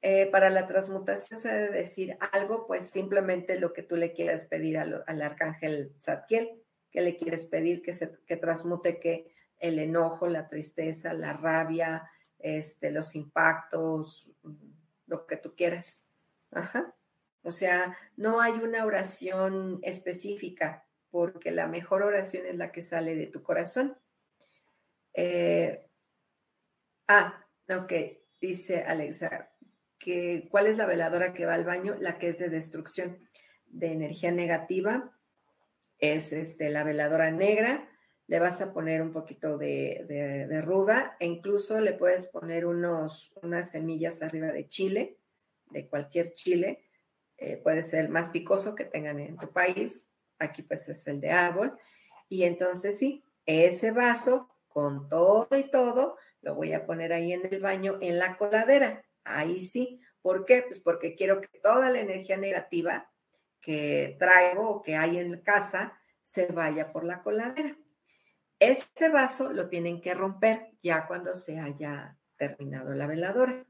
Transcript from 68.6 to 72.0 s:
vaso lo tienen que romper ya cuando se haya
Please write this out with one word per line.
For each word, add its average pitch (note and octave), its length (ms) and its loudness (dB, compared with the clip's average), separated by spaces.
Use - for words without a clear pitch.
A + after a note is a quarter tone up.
vaso C4+ 460 2
lo F3 160 -4
tienen F3 320 -4
que F3+ 100 -4
romper G3 600 0
ya D#3+ 240 0
cuando F3+ 280 -6
se E3 240 -10
haya C#3+ 600 -10